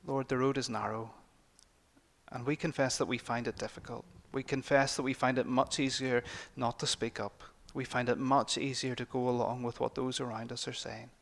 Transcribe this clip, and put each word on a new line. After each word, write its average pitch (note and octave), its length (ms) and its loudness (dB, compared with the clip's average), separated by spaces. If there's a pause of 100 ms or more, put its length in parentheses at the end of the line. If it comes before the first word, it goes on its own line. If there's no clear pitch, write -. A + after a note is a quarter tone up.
Lord, C3+ 220 -2
the C3 100 2
road C3+ 200 2
is A#2+ 100 -2
narrow, A2 440 -4 (1160)
and A#2+ 160 -10
we D3+ 100 2
confess C#3+ 420 2
that C#3+ 80 2
we B2 120 0
find A#2+ 280 -2
it A2+ 100 -2
difficult. - 480 -8 (280)
We C3+ 100 0
confess C#3 540 4
that D3 60 0
we C3+ 100 2
find C3 260 4
it A#2+ 80 2
much B2+ 320 2
easier C3 460 2 (320)
not A#2+ 240 0
to D3+ 60 0
speak - 340 -2
up. G2+ 220 -8 (320)
We C3 100 -4
find B2 240 0
it A#2+ 100 4
much C3 400 4
easier C3 360 -2
to B2 100 -4
go B2+ 240 0
along A#2+ 340 0
with A#2+ 180 -4
what B2 140 0
those B2+ 260 -2
around A#2 320 -6
us - 140 -6
are A2+ 60 -6
saying. A2+ 380 -10 (120)